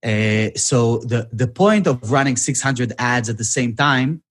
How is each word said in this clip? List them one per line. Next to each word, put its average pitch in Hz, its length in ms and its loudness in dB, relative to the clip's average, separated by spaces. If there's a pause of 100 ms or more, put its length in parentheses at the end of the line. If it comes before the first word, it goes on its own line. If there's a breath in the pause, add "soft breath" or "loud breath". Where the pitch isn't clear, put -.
Uh, 107 500 0
so 120 440 2
the, 117 340 -4
the 120 160 -2
point 202 380 4
of 123 260 -2
running 139 240 2
six - 240 -2
hundred 123 380 -2
ads 123 320 0
at 113 80 -6
the 113 60 -6
same 120 300 -2
time 143 560 0